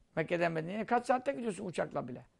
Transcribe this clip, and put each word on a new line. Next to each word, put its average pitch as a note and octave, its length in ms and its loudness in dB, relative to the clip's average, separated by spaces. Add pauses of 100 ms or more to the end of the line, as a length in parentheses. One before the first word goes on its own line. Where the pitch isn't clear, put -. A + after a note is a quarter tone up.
(160)
Mekke'den E3 360 2
Medine'ye F3+ 340 -2
kaç A3+ 200 4
saatte C4 260 4
gidiyorsun A3 340 -4
uçakla D3+ 420 -2
bile? B2 160 -10 (160)